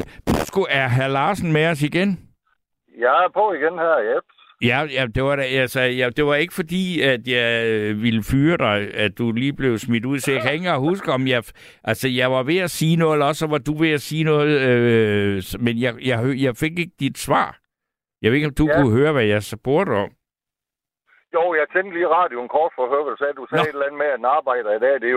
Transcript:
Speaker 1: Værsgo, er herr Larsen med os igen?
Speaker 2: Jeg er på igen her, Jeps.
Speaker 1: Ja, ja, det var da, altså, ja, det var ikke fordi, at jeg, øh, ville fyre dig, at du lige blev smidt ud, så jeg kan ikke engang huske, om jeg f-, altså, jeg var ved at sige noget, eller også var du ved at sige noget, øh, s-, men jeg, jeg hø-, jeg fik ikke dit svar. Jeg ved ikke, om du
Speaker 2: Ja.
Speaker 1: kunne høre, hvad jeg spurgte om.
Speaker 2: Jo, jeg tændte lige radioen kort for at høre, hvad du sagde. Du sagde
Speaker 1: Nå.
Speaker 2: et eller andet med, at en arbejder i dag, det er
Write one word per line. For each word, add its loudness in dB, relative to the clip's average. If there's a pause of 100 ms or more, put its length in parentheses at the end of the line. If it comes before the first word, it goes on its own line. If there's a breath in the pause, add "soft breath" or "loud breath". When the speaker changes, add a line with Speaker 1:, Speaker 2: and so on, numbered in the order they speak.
(260 loud breath)
Speaker 1:
Værsgo, -2
er 0
herr 0
Larsen 0
med 4
os 0
igen? 0 (800)
Speaker 2:
Jeg 4
er 0
på 2
igen -2
her, 2
Jeps. -2 (280 soft breath)
Speaker 1:
Ja, 2
ja, -2
det -4
var 0
da, -4
altså, -2
ja, 0
det 0
var 2
ikke -2
fordi, -4
at 0
jeg, 0
øh, -2
ville 2
fyre 2
dig, 0
at -2
du 0
lige -2
blev -2
smidt -2
ud, -2
så -2
jeg -2
kan -2
ikke -6
engang -2
huske, -2
om 0
jeg 2
f-, -12
altså, -2
jeg 2
var 2
ved 0
at -2
sige 2
noget, 4
eller 2
også -2
var 0
du -4
ved 2
at 0
sige -4
noget, 2
øh, 2
s-, -10
men 0
jeg, -2 (120)
jeg 0
hø-, -2
jeg 0
fik -4
ikke -6
dit -4
svar. -2 (640)
Jeg 4
ved 4
ikke, 0
om -6
du 2
Speaker 2:
Ja. 4
Speaker 1:
kunne 4
høre, 4
hvad 2
jeg 2
spurgte -2
om. -2 (1200 soft breath)
Speaker 2:
Jo, 2
jeg 2
tændte -2
lige 0
radioen 0
kort 0
for -2
at -4
høre, 2
hvad -4
du -8
sagde. -2
Du -12
sagde 0
Speaker 1:
Nå. -2
Speaker 2:
et -8
eller -4
andet -8
med, 0
at -2
en -8
arbejder 0
i -4
dag, 2
det -8
er 0